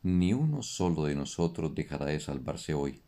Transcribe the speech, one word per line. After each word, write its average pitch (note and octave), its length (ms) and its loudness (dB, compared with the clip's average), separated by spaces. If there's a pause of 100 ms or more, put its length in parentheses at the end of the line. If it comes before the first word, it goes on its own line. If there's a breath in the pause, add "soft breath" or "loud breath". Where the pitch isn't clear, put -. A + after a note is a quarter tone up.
Ni F2+ 300 4
uno D3 300 2
solo E2+ 420 0
de D2 100 2
nosotros D#2+ 600 -2
dejará C#2+ 320 -4
de D2+ 140 0
salvarse C#2+ 540 -6
hoy. C#2+ 340 -4